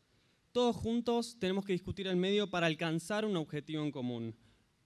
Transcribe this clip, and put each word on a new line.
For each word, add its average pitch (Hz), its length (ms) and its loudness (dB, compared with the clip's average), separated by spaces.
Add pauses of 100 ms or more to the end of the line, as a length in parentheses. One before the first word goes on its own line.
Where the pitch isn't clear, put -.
(520)
Todos 240 240 4
juntos 233 640 0
tenemos 190 240 0
que 202 80 -2
discutir 185 340 -4
el 185 100 2
medio 196 340 2
para 170 160 2
alcanzar 165 580 0
un 208 120 0
objetivo 151 460 -4
en 147 80 0
común. 120 460 -4 (500)